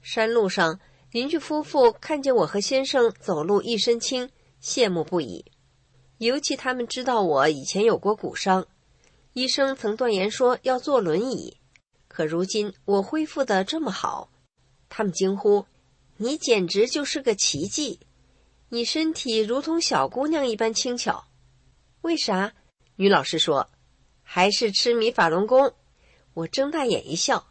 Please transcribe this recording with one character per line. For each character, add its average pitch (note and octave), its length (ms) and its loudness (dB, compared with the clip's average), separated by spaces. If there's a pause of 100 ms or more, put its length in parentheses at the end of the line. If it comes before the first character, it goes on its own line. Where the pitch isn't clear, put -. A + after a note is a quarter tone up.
山 A3+ 300 -2
路 A3+ 160 2
上， F3 320 0 (320)
邻 A#3+ 160 -2
居 D#4+ 120 -2
夫 D4+ 240 -4
妇 B3+ 300 6
看 D4+ 280 -6
见 C4+ 140 2
我 F#3 100 4
和 G3 160 -2
先 C4+ 240 0
生 A#3+ 340 2
走 D#3 240 -2
路 G3 180 2
一 A#3 160 -4
身 A#3 220 0
轻， B3 300 -6 (320)
羡 A#3+ 260 0
慕 E3+ 160 0
不 F3 160 -2
已。 A2 240 -8 (760)
尤 A#3+ 200 0
其 C#4+ 160 -4
他 B3+ 180 -4
们 B3 140 -4
知 B3+ 160 -8
道 B3 180 2
我 D3+ 280 4
以 D3 140 -4
前 G3 200 -2
有 A3 140 4
过 G#3 180 0
骨 - 180 -10
伤， F#3 320 0 (680)
医 B3+ 120 -2
生 C4+ 300 0
曾 A3 220 -4
断 A#3+ 160 0
言 G3 180 0
说 B3 300 2
要 B3+ 180 0
坐 C4 220 2
轮 F#3 280 0
椅， A#2+ 280 -8 (500)
可 - 180 -4
如 E3 200 -2
今 G#3 280 -4 (120)
我 G3+ 180 2
恢 D#4 220 -2
复 C#4+ 180 -4
得 F#3+ 220 2
这 D#4+ 160 -4
么 B3 100 -2
好， - 400 -6 (560)
他 - 160 -6
们 G3 80 0
惊 F#3+ 240 0
呼 G3+ 300 2 (500)
：“你 B3+ 220 -4
简 A3 280 2
直 G3+ 220 2
就 D4 160 -2
是 C#4 180 -4
个 A3+ 140 2
奇 D#3 320 -2
迹， C4 320 -6 (680)
你 A#3 160 -4
身 D#4+ 280 -2
体 A3 260 -2
如 A3+ 220 0
同 E4 200 -2
小 C#3 260 0
姑 C4 200 -4
娘 D4+ 200 0
一 A3+ 80 -2
般 A3+ 180 0
轻 B3 220 -4
巧。 - 300 -4 (760)
”“为 E4 140 -2
啥？” G3+ 380 -2 (420)
女 G3 140 4
老 E3+ 120 4
师 - 160 -4
说 D3 320 0 (520)
：“还 F#3 280 2
是 G#3 220 0
痴 A#3+ 220 0
迷 A3+ 180 2
法 F3 160 2
轮 F3 180 2
功。” C4 280 4 (640)
我 E3 120 -6
睁 C#4 240 -2
大 D#4 140 -2
眼 D#3+ 260 -2
一 D3+ 60 -4
笑 - 340 -2